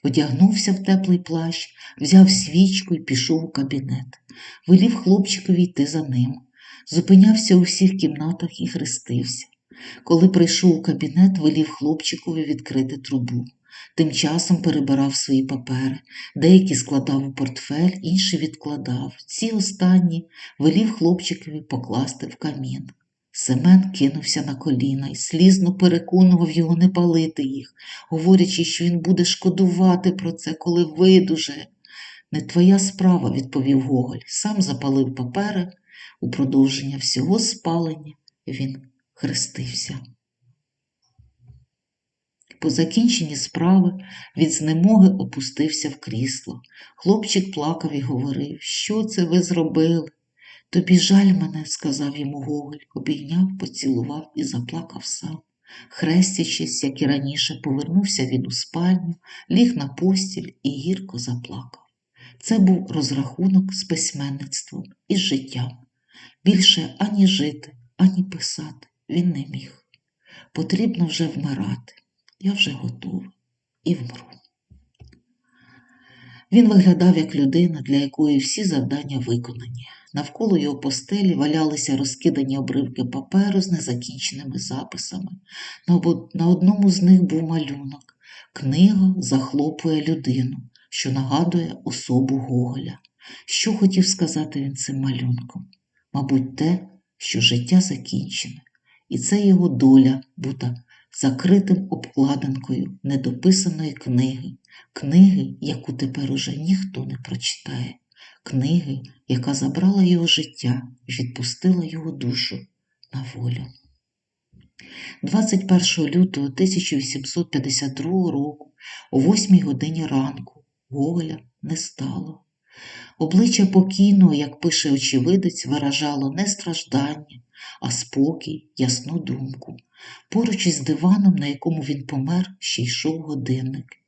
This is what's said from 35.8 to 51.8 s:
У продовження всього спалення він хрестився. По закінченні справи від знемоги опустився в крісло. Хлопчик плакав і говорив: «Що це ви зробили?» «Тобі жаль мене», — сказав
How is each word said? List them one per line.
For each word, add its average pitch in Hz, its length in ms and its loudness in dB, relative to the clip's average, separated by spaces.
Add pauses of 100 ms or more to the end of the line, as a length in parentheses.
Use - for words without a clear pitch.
У 120 100 -6
продовження 135 640 0
всього 160 420 0
спалення 160 760 -4 (360)
він 135 340 -8 (320)
хрестився. - 840 -8 (2500)
По 156 100 -2
закінченні 165 640 0
справи 180 560 2 (440)
від 156 160 2
знемоги 185 560 6
опустився - 800 -2
в 135 80 -8
крісло. 127 680 -8 (340)
Хлопчик 202 560 0
плакав 151 440 -6
і 139 40 -2
говорив: 139 600 -6
«Що - 440 -4
це 185 200 -2
ви 180 180 2
зробили?» 160 680 0 (600)
«Тобі 180 280 4
жаль 196 340 6
мене», — 156 340 -2
сказав 143 520 -6